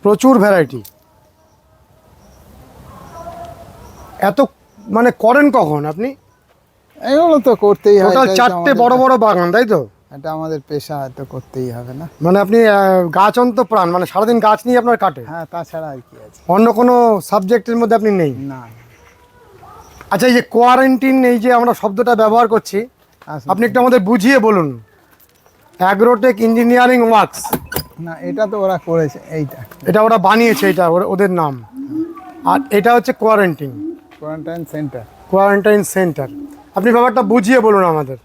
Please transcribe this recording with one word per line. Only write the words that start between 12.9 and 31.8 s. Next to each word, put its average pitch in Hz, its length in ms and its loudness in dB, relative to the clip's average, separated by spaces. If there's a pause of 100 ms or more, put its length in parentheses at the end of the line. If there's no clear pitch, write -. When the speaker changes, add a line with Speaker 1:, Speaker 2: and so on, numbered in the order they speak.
Speaker 1:
গাছ 190 300 2
অন্ত 247 220 0
প্রাণ, 196 300 0
মানে 180 160 -2
সারাদিন 220 340 0
গাছ 214 260 2
নিয়ে 247 120 2
আপনার 233 180 0
কাটে? 143 280 -4
Speaker 2:
হ্যাঁ, 156 260 -14
তাছাড়া 160 380 -12
আর 139 80 -14
কি 123 200 -20
আছে? - 320 -20
Speaker 1:
অন্য 214 240 2
কোনো 240 480 2
সাবজেক্টের 208 560 -2
মধ্যে 233 200 0
আপনি 214 140 0
নেই? 165 280 0
Speaker 2:
না। 135 240 -14 (1500)
Speaker 1:
আচ্ছা, 196 160 0
এই 254 80 4
যে 240 80 2
কোয়ারেন্টিন, 262 840 2
এই 247 140 2
যে 240 140 0
আমরা 240 220 2
শব্দটা 220 400 -2
ব্যবহার 220 340 2
করছি, 220 400 -4 (380)
Speaker 2:
আসুন। 147 240 -10
Speaker 1:
আপনি 202 160 0
একটু 233 140 0
আমাদের 247 200 4
বুঝিয়ে 220 380 2
বলুন। 180 420 0 (1000)
অ্যাগ্রোটেক 208 600 2
ইঞ্জিনিয়ারিং 240 720 2
ওয়ার্কস। - 420 0 (480)
Speaker 2:
না, 165 200 -12
এটা 185 260 -4
তো 208 140 -6
ওরা 190 260 -2
করেছে, 165 320 -2 (120)
এইটা। 156 260 -8 (300)
Speaker 1:
এটা 196 160 2
ওরা 226 160 2
বানিয়েছে, 202 520 2
এটা 175 180 0
ওরা, 175 160 0
ওদের 190 260 -2
নাম। 147 340 -4 (800)